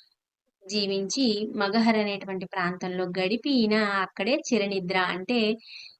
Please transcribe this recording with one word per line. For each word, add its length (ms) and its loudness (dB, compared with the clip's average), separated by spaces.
జీవించి, 880 0
మగహర్ 400 4
అనేటువంటి 500 -2
ప్రాంతంలో 580 -2
గడిపి 460 -2
ఈయన 240 4
అక్కడే 600 0
చిరనిద్ర 640 0
అంటే 580 0